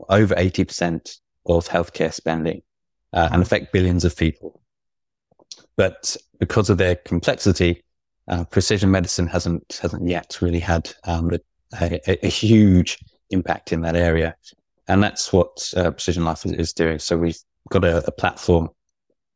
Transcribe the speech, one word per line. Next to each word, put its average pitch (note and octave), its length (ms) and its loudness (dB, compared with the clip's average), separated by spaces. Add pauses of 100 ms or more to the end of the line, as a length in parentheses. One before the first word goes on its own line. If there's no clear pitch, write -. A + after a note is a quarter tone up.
over G2 280 4
eighty F#2 280 0
percent - 520 -6 (300)
of E2+ 220 2
healthcare E2+ 440 -4
spending, - 480 -4 (520)
uh, E2+ 200 2
and F2 100 4
affect - 300 -2
billions F2+ 320 2
of E2 120 0
people. - 460 -4 (1160)
But - 400 -2 (220)
because G#2 300 0
of G2 100 4
their F2+ 180 2
complexity, F2 880 0 (440)
uh, F2 160 -4
precision G2 460 0
medicine F2+ 360 0
hasn't, E2+ 560 -4
hasn't F2+ 240 -4
yet F2 340 -6
really E2+ 180 0
had, E2 320 -2 (140)
um, E2+ 260 -2 (500)
a, E2+ 280 -2
a, F#2+ 180 0
a - 20 2
huge G#2 680 4 (320)
impact - 420 -4
in E2+ 100 -2
that E2 140 -2
area. E2 400 0 (520)
And G2 140 4
that's - 300 -2
what, - 440 0
uh, F2 140 2
Precision E2+ 340 -4
Life D#2+ 220 -4
is, F2 60 -4
is E2 200 -4
doing. E2 260 -2
So E2+ 180 -2
we've E2 220 -2 (320)
got F#2 140 2
a, E2 220 2
a - 40 -2
platform E2+ 580 0 (680)